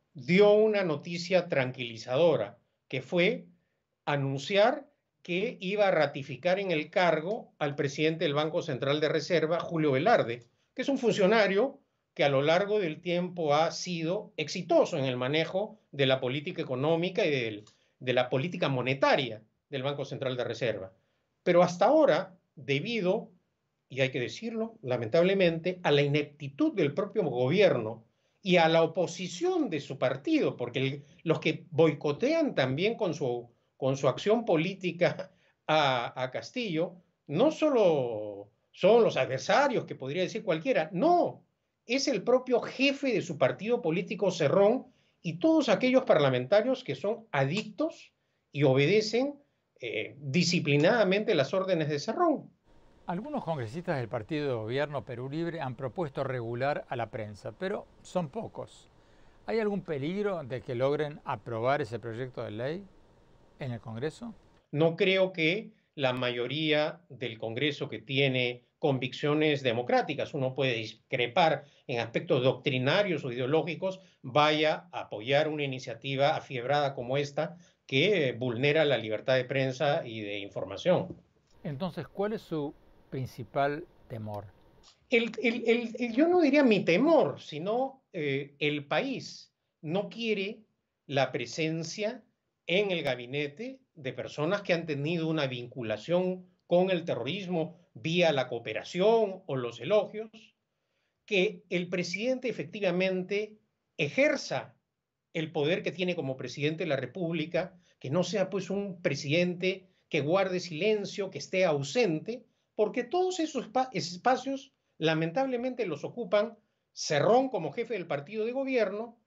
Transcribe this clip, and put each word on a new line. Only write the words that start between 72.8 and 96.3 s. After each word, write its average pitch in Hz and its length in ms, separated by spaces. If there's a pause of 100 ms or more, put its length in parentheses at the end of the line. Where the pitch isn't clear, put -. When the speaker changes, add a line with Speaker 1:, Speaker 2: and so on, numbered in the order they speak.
Speaker 1:
o 131 80
ideológicos, 156 680 (200)
vaya 151 720
a 120 80
apoyar 131 480
una 151 160
iniciativa 135 720
afiebrada 135 580
como 127 220
esta 147 400 (300)
que 143 520
vulnera 131 460
la 139 120
libertad 110 380
de 127 100
prensa 131 640
y 113 140
de 104 180
información. 101 800 (480)
Speaker 2:
Entonces, 156 420
¿cuál 208 280
es 202 80
su 160 300 (380)
principal 139 760 (220)
temor? 107 400 (640)
Speaker 1:
El, 233 220 (100)
el, 240 240
el, 233 320
el, 226 160
yo 302 140
no 359 120
diría 294 220
mi 208 220
temor, 202 560
sino, 220 720
eh, 143 480
el 147 260
país 208 640 (300)
no 180 260
quiere 220 520 (460)
la 135 260
presencia 165 920 (460)
en 190 240
el 165 100
gabinete 143 800 (160)
de 135 160
personas 151 500
que 190 100
han 165 140
tenido 156 400
una 156 220
vinculación 127 960 (220)